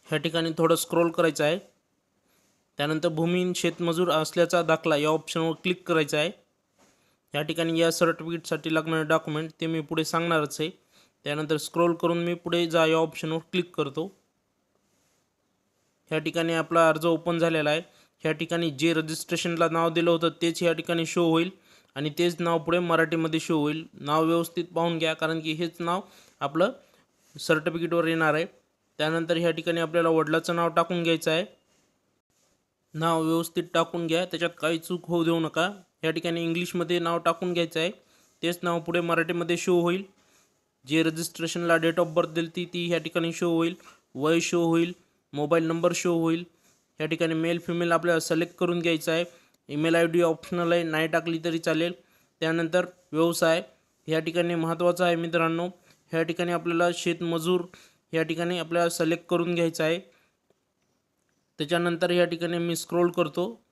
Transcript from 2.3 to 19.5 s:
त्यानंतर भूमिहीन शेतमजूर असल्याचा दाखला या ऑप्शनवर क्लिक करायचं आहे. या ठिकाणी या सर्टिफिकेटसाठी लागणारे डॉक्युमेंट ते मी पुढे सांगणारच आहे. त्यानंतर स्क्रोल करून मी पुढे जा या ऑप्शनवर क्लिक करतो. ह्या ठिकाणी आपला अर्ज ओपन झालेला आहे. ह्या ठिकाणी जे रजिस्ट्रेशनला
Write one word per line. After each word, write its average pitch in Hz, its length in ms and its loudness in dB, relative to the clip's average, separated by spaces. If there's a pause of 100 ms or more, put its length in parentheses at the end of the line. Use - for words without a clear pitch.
त्यानंतर 156 320 0
भूमिहीन 175 480 0
शेतमजूर 170 540 0
असल्याचा 170 520 2
दाखला 160 340 2
या 147 120 2
ऑप्शनवर 160 440 0
क्लिक 180 360 -4
करायचं 156 300 0
आहे. 160 120 -2 (1040)
या 147 80 -2
ठिकाणी 165 380 -2
या 165 120 4
सर्टिफिकेटसाठी 165 800 -2
लागणारे 160 300 0
डॉक्युमेंट 160 460 0 (100)
ते 165 60 -4
मी 160 140 -2
पुढे 160 240 -4
सांगणारच 160 560 -2
आहे. 160 100 -4 (540)
त्यानंतर 151 320 -2
स्क्रोल 170 380 2
करून 170 300 0
मी 175 100 -2
पुढे 170 320 -2
जा 160 200 4
या 160 100 4
ऑप्शनवर 160 420 -2
क्लिक 175 380 -4
करतो. 156 400 -4 (1900)
ह्या 156 80 -2
ठिकाणी 165 340 -2
आपला 165 360 4
अर्ज 156 180 2
ओपन 170 320 0
झालेला 160 320 2
आहे. 160 120 0 (360)
ह्या 156 140 -2
ठिकाणी 165 380 -2
जे 156 240 2
रजिस्ट्रेशनला 160 720 -2